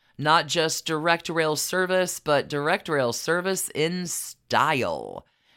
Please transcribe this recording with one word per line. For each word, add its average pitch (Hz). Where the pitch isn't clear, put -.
Not 151
just 160
direct 165
rail 160
service, 185
but 147
direct 151
rail 131
service 185
in 175
style. 92